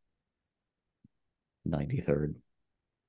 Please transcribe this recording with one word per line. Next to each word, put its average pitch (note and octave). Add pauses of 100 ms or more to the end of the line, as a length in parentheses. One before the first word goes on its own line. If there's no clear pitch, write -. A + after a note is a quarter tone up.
(1700)
Ninety-third. D2+ (720)